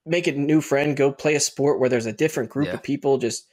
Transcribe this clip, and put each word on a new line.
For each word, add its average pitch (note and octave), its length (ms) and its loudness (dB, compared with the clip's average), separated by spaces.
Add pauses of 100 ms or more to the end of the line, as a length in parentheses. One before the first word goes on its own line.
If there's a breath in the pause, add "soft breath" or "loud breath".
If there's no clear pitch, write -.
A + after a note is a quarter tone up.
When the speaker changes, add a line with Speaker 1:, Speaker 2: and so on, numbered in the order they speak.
Speaker 1:
make E3+ 220 -2
a C#3+ 40 2
new D3 280 2
friend, C#3+ 360 0
go C#3 140 4
play D#3 240 -2
a C#3 60 0
sport C#3 400 0
where B2+ 80 4
there's A#2 180 0
a A2 60 -4
different D3+ 380 -2
group C#3+ 180 -2
Speaker 2:
Yeah. F2+ 60 -4
Speaker 1:
of - 80 -8
people. C#3 360 0
Just A#2 340 -4